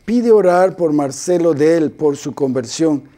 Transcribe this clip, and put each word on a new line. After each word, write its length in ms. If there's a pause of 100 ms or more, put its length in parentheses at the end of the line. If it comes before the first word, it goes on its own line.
Pide 280
orar 420
por 180
Marcelo 640
Del, 380
por 240
su 180
conversión. 720 (140)